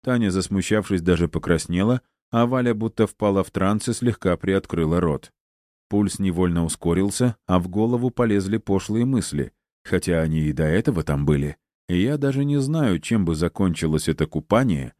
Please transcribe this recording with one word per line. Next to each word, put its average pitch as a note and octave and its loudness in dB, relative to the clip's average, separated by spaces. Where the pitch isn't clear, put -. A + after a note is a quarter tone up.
Таня, A#2+ 2
засмущавшись, F#2+ 0
даже E2+ 2
покраснела, F2 0
а A#2 2
Валя B2 0
будто G#2+ -2
впала G2 0
в - -6
транс G2+ 0
и A#2 -2
слегка G#2 0
приоткрыла F2 0
рот. D#2 -2
Пульс G2+ 0
невольно F2 2
ускорился, G2 0
а F#2 2
в F2 -4
голову A#2+ -2
полезли G#2 0
пошлые G#2+ 0
мысли, E2+ -2
хотя F2 0
они D#2 0
и D2+ 0
до D#2+ 0
этого F2+ 0
там C#2+ -2
были. C#2+ 0
И F2 2
я C3+ 0
даже C#3 0
не C#3+ 0
знаю, C3+ 0
чем G#2+ 0
бы E2+ 0
закончилось D#2+ 0
это D#2 0
купание D#2+ -2